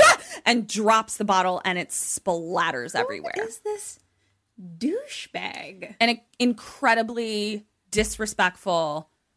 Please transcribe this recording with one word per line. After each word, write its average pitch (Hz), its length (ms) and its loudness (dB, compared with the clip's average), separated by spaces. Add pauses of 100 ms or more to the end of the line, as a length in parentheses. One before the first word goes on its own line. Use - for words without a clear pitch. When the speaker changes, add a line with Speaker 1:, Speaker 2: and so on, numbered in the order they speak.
Speaker 1:
"Ah!" 679 140 8 (280)
and 233 220 2
drops 220 500 2
the 214 80 -2
bottle 185 380 2
and 180 160 0
it 175 100 -6
splatters 165 1040 -2
Speaker 2:
Who 240 60 0
Speaker 1:
everywhere. - 380 -4
Speaker 2:
is 440 220 -8
this 415 400 -8 (760)
douchebag? 220 1200 -8
Speaker 1:
An 233 200 2 (180)
incredibly 226 1300 0 (240)
disrespectful 180 1200 -2 (280)